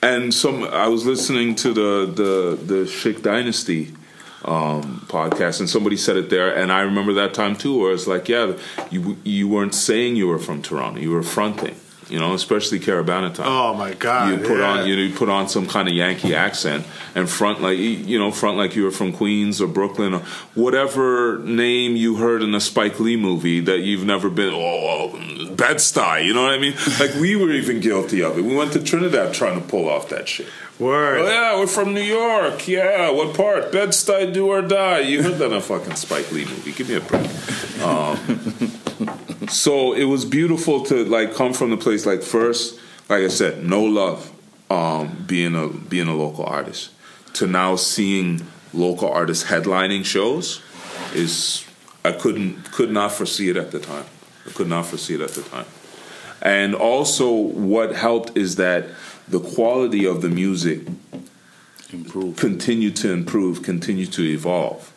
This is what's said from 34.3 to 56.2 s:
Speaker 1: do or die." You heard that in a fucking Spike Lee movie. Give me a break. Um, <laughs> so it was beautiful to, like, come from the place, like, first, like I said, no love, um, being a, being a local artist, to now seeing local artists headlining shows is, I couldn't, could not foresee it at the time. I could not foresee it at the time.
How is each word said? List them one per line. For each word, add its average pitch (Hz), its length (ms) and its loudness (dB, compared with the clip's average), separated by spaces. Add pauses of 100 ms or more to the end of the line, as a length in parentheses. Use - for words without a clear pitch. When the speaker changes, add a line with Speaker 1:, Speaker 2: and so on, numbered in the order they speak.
Speaker 1:
do 196 140 2
or 196 160 2
die." 185 380 2
You 143 200 2
heard 170 160 2
that 147 100 2
in 113 60 0
a 101 80 0
fucking 87 340 -4
Spike 73 360 -4
Lee 76 140 -4
movie. 67 260 -10
Give 127 180 -8
me 117 60 0
a 87 60 0
break. - 280 -2 (540)
Um, - 1600 -4
<laughs> - 20 -10
so 135 440 2
it 131 120 2
was 135 200 2
beautiful 156 600 2
to, 123 200 2
like, 110 300 2
come 127 180 0
from 127 160 0
the 113 80 2
place, 107 300 0
like, 95 160 0
first, 117 560 0 (300)
like 101 140 4
I 95 40 2
said, 82 360 0
no 98 200 2
love, 101 480 0 (400)
um, 82 560 -2
being 85 280 2
a, 80 120 -2
being 85 400 -4
a 80 80 0
local 76 300 -2
artist, 69 440 -6 (440)
to - 120 0
now 92 300 2
seeing 92 640 0 (320)
local 87 380 0
artists 82 400 0
headlining 95 540 0
shows 123 580 -2 (500)
is, - 500 -2 (400)
I 85 100 2
couldn't, 101 580 -4
could 117 180 0
not 104 220 0
foresee 95 380 -2
it 90 80 0
at 85 120 -4
the 73 100 -8
time. 73 260 -12 (420)
I - 60 -14
could 92 140 -2
not 85 200 -2
foresee - 260 -6
it 76 80 -2
at 76 80 -4
the - 140 -10
time. 62 240 -12 (720)